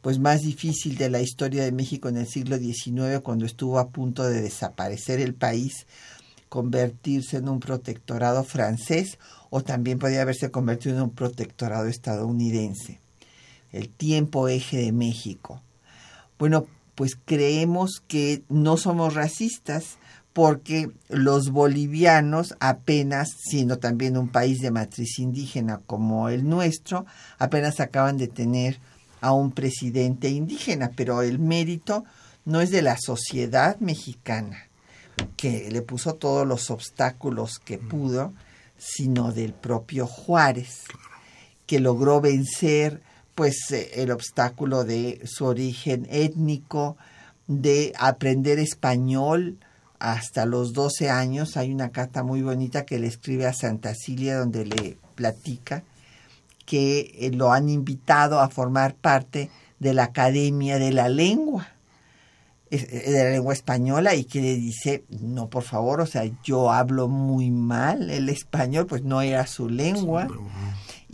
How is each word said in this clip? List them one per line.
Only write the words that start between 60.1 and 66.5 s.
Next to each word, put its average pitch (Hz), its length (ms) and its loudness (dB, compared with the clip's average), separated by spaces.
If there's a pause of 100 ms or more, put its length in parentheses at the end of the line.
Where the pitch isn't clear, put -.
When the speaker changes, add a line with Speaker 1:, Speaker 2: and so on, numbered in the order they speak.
Speaker 1:
de 131 120 2
la 123 180 4
Lengua, 196 580 2 (1040)
eh, 135 160 -2 (180)
eh, 139 60 2
de 139 120 6
la 127 60 6
lengua 131 240 2
española, 135 600 2
y 127 100 -2
que 139 160 -2
le 131 140 2
dice, 120 540 -2
"No, 113 400 -6
por 127 140 -4
favor, 127 380 0
o 160 60 2
sea, 113 160 -2 (200)
yo 127 280 4